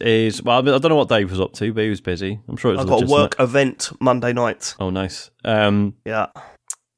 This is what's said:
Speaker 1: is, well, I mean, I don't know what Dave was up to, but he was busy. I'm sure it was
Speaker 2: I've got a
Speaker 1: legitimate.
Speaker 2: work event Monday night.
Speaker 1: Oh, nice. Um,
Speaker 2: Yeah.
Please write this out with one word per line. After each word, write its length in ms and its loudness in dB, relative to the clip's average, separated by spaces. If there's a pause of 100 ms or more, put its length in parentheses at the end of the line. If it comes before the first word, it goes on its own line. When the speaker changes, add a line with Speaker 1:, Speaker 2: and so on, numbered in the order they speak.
Speaker 1:
is, 420 0
well, 180 2
I 20 2
mean, 120 2
I 40 2
don't 100 0
know 80 4
what 140 2
Dave 200 2
was 80 -4
up 140 -2
to, 220 -4
but 100 0
he 60 0
was 100 -4
busy. 480 -6
I'm 80 -8
sure 140 0
it 80 2
was 60 -2
Speaker 2:
I've 40 -2
got 60 4
a 60 6
Speaker 1:
legitimate. 200 4
Speaker 2:
work 180 0
event 520 0 (100)
Monday 320 0
night. 480 -4
Speaker 1:
Oh, 80 -2
nice. 420 -6 (140)
Um, 520 2 (100)
Speaker 2:
Yeah. 220 -4 (680)